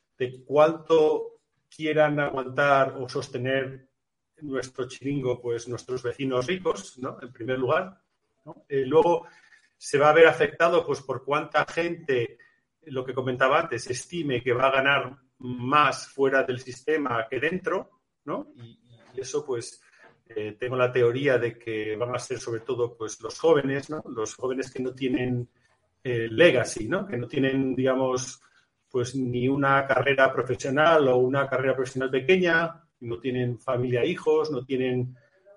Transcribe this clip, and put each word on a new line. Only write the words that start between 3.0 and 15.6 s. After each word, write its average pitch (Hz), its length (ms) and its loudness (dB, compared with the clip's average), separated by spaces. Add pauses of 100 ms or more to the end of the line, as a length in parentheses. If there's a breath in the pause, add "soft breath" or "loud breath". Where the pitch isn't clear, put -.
sostener 131 800 -6 (520)
nuestro 131 480 -8
chiringo, 127 520 -6
pues, 117 280 -6
nuestros 123 340 -10
vecinos 131 440 -4
ricos, 170 520 -6
¿no? 131 240 -10
En 123 100 -16
primer 127 260 -6
lugar, 160 420 -2 (440)
¿no? - 240 -20
Eh, 139 160 -2
luego 160 420 4 (500 loud breath)
se - 220 -2
va 151 120 8
a 151 40 8
ver 165 120 10
afectado, 160 580 4
pues, 139 180 -4
por 123 220 -6
cuánta 147 420 0
gente, 165 720 -2 (460 soft breath)
lo 131 200 -6
que 127 100 -8
comentaba 131 460 2
antes, 123 300 -6
estime 139 520 -4
que 127 100 0
va 127 160 2
a 135 40 0
ganar 135 440 2 (220)
más 127 680 0